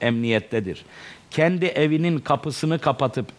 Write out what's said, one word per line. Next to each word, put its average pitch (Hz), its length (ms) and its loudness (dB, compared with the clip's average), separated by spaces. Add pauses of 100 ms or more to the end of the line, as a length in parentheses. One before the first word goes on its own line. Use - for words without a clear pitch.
emniyettedir. 113 840 0 (460)
Kendi 170 340 2
evinin 160 540 2
kapısını 151 600 -2
kapatıp 131 480 0 (120)